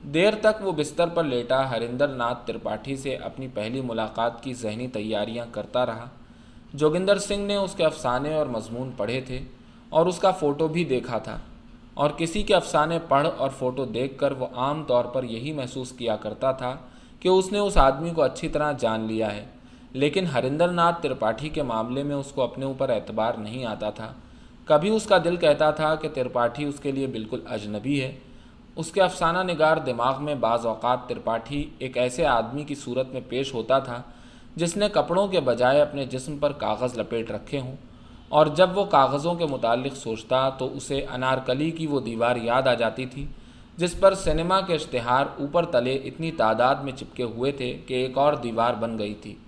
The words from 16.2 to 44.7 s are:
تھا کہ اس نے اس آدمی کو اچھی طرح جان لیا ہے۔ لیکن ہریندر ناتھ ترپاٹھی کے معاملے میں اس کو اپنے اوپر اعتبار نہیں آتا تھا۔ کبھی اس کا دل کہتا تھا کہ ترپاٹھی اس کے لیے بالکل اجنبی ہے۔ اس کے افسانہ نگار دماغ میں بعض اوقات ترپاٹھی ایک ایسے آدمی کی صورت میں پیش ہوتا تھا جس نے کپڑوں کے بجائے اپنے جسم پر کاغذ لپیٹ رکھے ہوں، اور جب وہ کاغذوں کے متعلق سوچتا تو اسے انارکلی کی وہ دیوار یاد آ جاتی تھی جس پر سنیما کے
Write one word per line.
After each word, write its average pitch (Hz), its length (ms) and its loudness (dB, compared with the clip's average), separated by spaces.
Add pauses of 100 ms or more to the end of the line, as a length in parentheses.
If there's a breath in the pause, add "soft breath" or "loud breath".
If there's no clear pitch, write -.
تھا 127 240 -4 (440 loud breath)
کہ 185 100 2
اس 185 220 4
نے 208 80 0
اس 196 180 2
آدمی 143 320 6
کو 160 120 0
اچھی 165 260 0
طرح 147 240 0
جان 113 280 0
لیا 110 360 -2
ہے۔ 104 100 -12 (460 loud breath)
لیکن 147 340 0
ہریندر 143 420 2
ناتھ 170 360 2
ترپاٹھی 131 460 -2
کے 151 140 -2
معاملے 123 400 -2
میں 143 120 -4
اس 139 160 -6
کو 139 100 -2
اپنے 123 240 -2
اوپر 131 240 -4
اعتبار 110 440 0
نہیں 110 320 -8
آتا 107 240 -4
تھا۔ 113 240 -12 (520 loud breath)
کبھی 160 240 4
اس 214 160 2
کا 196 180 6
دل 170 120 0
کہتا 151 360 4
تھا 156 240 0
کہ 156 140 -6
ترپاٹھی 123 560 -2
اس 143 140 -6
کے 143 120 -4
لیے 135 160 -2
بالکل 113 320 -6 (100)
اجنبی 110 520 -4
ہے۔ 131 180 -6 (560 loud breath)
اس 160 160 -6
کے 196 100 4
افسانہ 180 500 2
نگار 156 260 6
دماغ 131 460 0
میں 147 120 -2
بعض 113 300 2
اوقات 120 440 0
ترپاٹھی 117 600 -4 (100)
ایک 127 180 -6
ایسے 127 280 0
آدمی 123 380 0
کی 143 120 -6
صورت 127 340 -4
میں 127 200 -8
پیش 131 240 -4
ہوتا 123 260 2
تھا 123 220 -8 (540 loud breath)
جس 170 220 -2
نے 208 160 2
کپڑوں 175 340 4
کے 185 120 2
بجائے 127 420 4
اپنے 139 240 0
جسم 127 320 -8
پر 143 140 0
کاغذ 120 480 -2
لپیٹ 113 320 -4
رکھے 107 280 -6
ہوں، 131 160 -8 (540 loud breath)
اور 151 160 8
جب 180 320 4
وہ 202 80 2
کاغذوں 143 500 4
کے 165 100 -2
متعلق 127 520 0
سوچتا 127 520 0
تو 131 240 -4
اسے 139 380 -4
انارکلی 131 600 0
کی 160 160 -4
وہ 143 120 0
دیوار 117 360 0
یاد 120 320 2
آ 123 60 4
جاتی 117 320 0
تھی 139 200 -10 (520 loud breath)
جس 170 220 -2
پر 190 140 8
سنیما 175 480 2
کے 180 120 0